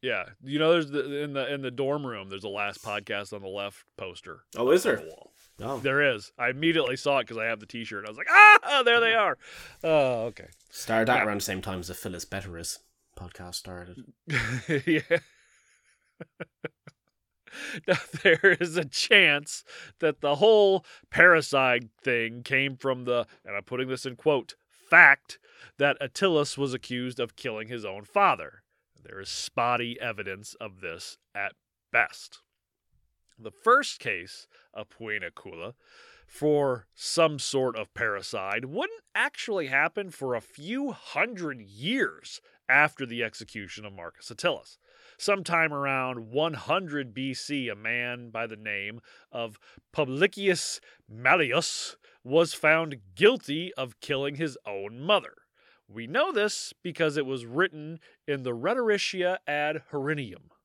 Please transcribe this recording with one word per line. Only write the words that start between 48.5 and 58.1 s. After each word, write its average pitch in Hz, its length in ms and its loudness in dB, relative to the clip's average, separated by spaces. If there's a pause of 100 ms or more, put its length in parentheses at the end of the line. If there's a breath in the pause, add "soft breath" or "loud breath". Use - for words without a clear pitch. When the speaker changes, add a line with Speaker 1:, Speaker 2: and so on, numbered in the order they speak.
Speaker 1:
name 104 440 -8 (300 soft breath)
of 117 280 -10 (340 soft breath)
Publicius 170 880 -2 (280 soft breath)
Malleus 131 880 0 (280 soft breath)
was 160 300 2
found 156 420 2 (180)
guilty 180 600 2
of 131 260 -8
killing 139 360 -4
his 143 200 -4 (100)
own 101 340 -10
mother. 160 340 0 (540 soft breath)
We 113 180 -12
know 269 260 0
this 208 400 -2 (100)
because 156 360 -2
it 143 80 -2
was 127 180 -6
written 156 540 -4 (280 soft breath)